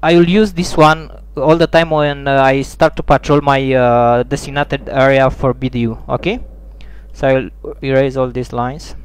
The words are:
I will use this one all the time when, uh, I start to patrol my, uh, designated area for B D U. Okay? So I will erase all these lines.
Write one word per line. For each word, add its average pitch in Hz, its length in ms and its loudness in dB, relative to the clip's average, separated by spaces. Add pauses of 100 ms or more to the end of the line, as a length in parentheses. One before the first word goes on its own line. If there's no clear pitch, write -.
I 165 140 2
will 170 140 4
use 202 240 2
this 170 240 -4
one 156 340 2 (240)
all 151 220 2
the 165 100 2
time 165 220 2
when, 147 360 0
uh, 135 160 2
I 135 200 2
start - 340 0
to - 80 -8
patrol 147 380 2
my, 135 320 0
uh, 120 500 4
designated 139 640 -6
area 135 420 2
for 131 240 -2
B 127 140 -6
D 123 120 -4
U. 113 280 -4
Okay? 180 320 -4 (720)
So - 160 -4
I 135 60 4
will 131 160 -2 (340)
erase 135 320 0
all 131 160 -2
these 123 220 -8
lines. 123 500 -8